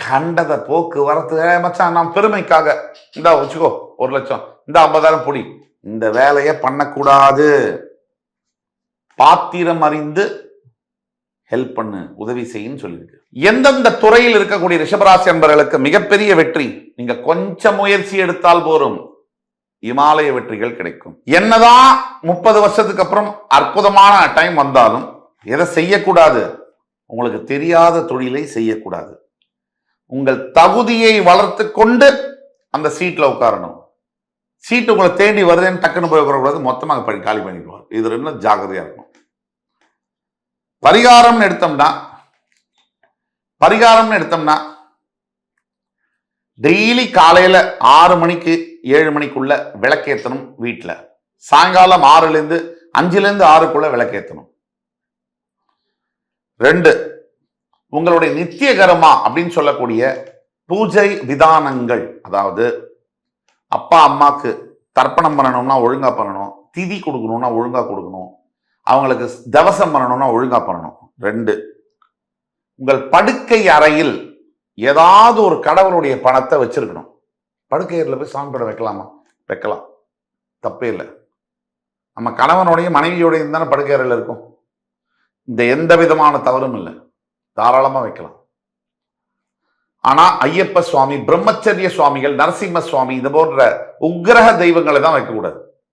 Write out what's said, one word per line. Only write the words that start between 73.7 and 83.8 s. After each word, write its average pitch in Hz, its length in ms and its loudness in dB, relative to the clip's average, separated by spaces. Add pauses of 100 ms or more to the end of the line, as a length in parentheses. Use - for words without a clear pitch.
ஏதாவது 185 680 4
ஒரு 180 180 0
கடவுளுடைய 165 600 0
படத்தை 131 380 0
வச்சிருக்கணும். 87 480 -6 (600)
படுக்கை 160 340 -6
அறையில 135 160 -6
போய் 147 120 -12
சாமி 143 220 -12
படம் 120 180 -8
வைக்கலாமா? 104 420 -10 (360)
வைக்கலாம், 101 400 -10 (760)
தப்பே - 200 -12
இல்லை. 104 300 -10 (1000)
நம்ம 117 180 -10
கணவனுடைய 170 600 0
மனைவியோடையும் 160 600 -2
தானே 160 140 -4
படுக்கை 143 320 -2